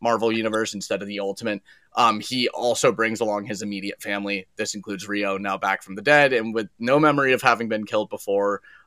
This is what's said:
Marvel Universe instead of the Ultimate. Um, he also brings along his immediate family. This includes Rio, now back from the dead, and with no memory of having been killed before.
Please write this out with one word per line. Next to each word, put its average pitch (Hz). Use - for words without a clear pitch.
Marvel 113
Universe 110
instead 101
of 101
the 101
Ultimate. 101
Um, 113
he 123
also 120
brings 110
along 104
his 107
immediate 101
family. 101
This 107
includes 101
Rio, 101
now 98
back 95
from 95
the 107
dead, 143
and 113
with 110
no 127
memory 143
of 123
having 117
been 107
killed 107
before. 101